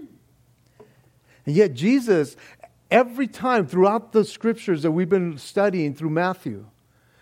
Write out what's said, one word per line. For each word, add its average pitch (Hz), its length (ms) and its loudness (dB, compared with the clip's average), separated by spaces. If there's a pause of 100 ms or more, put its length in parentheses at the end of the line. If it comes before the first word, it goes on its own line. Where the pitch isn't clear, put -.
(1500)
And 147 80 -2
yet 190 180 4
Jesus, 190 640 0 (540)
every 240 360 2
time 226 380 -2
throughout 202 460 0
the 214 120 4
scriptures 214 600 -4
that 165 80 2
we've 170 180 -2
been 175 300 0
studying 185 560 -2
through 156 160 -4
Matthew, 156 560 -4 (540)